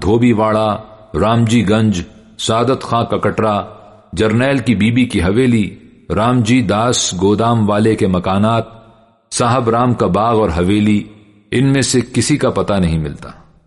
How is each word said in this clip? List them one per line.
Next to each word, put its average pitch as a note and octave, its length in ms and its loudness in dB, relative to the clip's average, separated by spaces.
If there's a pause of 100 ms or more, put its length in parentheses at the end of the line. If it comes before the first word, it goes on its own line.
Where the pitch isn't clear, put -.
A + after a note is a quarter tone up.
دھوبی A#2 300 2
واڑا، G#2+ 500 0 (380)
رام A2+ 240 2
جی A2 240 2
گنج، G#2+ 340 0 (360)
سعادت A#2 440 -2
خاں A#2 220 -2
کا G#2 120 -4
کٹرا، G#2 460 -2 (500)
جرنیل A2+ 460 0
کی A#2+ 160 0
بی G2+ 160 0
بی A#2+ 140 2
کی G2 180 -2
حویلی، G#2+ 540 0 (380)
رام A#2+ 260 0
جی A#2+ 220 2
داس A2 580 -2
گودام G#2 500 2
والے G#2+ 240 2
کے G#2+ 120 0
مکانات، G2 580 0 (680)
صاحب A#2+ 380 0
رام A#2+ 240 2
کا A2 120 0
باغ G#2 300 0
اور G#2+ 140 2
حویلی، G#2 540 0 (460)
ان C3+ 220 0
میں C#3 100 0
سے B2 180 0 (140)
کسی C3 220 0
کا B2+ 140 0
پتہ F#2+ 220 -2
نہیں F2 260 0
ملتا۔ C#2+ 320 -8 (360)